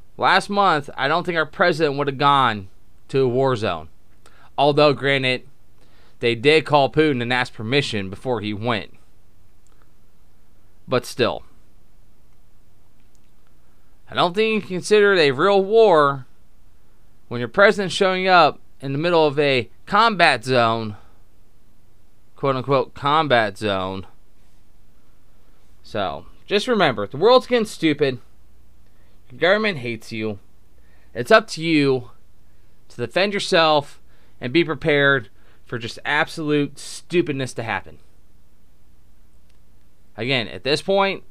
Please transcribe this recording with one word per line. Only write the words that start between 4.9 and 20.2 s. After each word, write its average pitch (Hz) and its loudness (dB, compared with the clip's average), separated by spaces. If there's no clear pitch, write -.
granted, 131 0
they 120 2
did 143 6
call 139 4
Putin 151 4
and 120 -2
ask 123 0
permission 110 -2
before 110 -4
he 107 -4
went. 104 -4
But 123 0
still, 92 -2
I - -10
don't 170 2
think 220 2
you - -14
consider 202 6
it 185 6
a 147 8
real 190 6
war 170 6
when 120 -6
your 120 -4
president's 196 4
showing 185 2
up 170 6
in 135 -6
the 143 -2
middle 165 4
of 143 2
a 135 4
combat 170 4